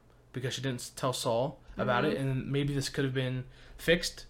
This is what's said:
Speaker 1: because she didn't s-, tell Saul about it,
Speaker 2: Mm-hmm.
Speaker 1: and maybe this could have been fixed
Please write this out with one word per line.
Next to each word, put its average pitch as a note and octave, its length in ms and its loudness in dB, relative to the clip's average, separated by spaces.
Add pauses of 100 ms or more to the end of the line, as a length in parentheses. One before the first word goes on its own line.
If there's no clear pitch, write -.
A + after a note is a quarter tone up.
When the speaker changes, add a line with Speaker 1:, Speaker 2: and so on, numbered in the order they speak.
(340)
Speaker 1:
because B2+ 200 -4
she - 80 -6
didn't B2+ 200 -2
s-, - 140 -10
tell B2+ 180 0
Saul B2 460 0 (180)
about B2 280 4
it, D#3 120 2
Speaker 2:
Mm-hmm. C3+ 120 0
Speaker 1:
and C3 220 -2
maybe C#3+ 220 2
this C#3 160 0
could C#3 160 0
have C3 80 0
been B2+ 300 0 (340)
fixed - 520 2